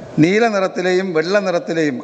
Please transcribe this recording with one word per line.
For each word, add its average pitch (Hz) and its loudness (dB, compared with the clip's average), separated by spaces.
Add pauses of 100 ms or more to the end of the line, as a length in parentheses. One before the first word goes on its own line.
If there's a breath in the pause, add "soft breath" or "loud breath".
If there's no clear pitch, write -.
(200)
നീല 202 4
നിറത്തിലെയും 185 -2
വെള്ള 170 0
നിറത്തിലെയും 165 -2